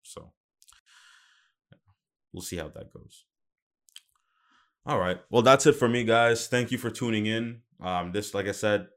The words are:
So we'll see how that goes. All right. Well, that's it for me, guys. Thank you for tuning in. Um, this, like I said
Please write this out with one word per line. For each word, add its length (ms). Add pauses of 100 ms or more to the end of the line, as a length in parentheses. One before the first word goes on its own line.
So 320 (2000)
we'll 120
see 160
how 100
that 240
goes. 320 (1600)
All 120
right. 200 (120)
Well, 100
that's 240
it 120
for 120
me, 160
guys. 420
Thank 240
you 60
for 140
tuning 340
in. 380 (180)
Um, 320
this, 220
like 120
I 60
said 440